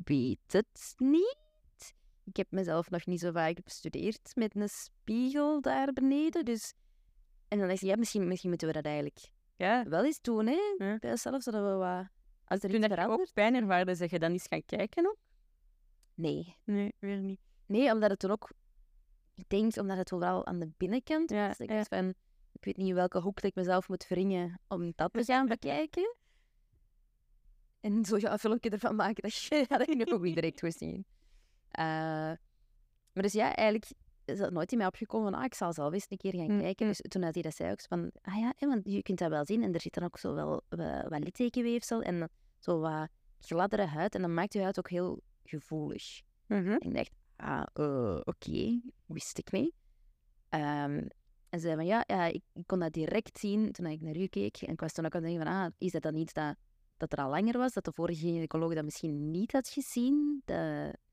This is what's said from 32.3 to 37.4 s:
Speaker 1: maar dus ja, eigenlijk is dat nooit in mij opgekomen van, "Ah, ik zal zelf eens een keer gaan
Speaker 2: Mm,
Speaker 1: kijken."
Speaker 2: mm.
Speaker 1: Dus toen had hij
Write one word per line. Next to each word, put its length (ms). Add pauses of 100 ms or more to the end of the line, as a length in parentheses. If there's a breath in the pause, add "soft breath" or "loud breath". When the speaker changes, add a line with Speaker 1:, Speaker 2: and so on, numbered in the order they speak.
Speaker 1:
maar 100
dus 100
ja, 220
eigenlijk 380 (320)
is 140
dat 140
nooit 200
in 60
mij 80
opgekomen 440
van, 100
"Ah, 40
ik 100
zal 180
zelf 200
eens 160
een 80
keer 180
gaan 180
Speaker 2:
Mm, 80
Speaker 1:
kijken." 260
Speaker 2:
mm. 60
Speaker 1:
Dus 160
toen 140
had 120
hij 80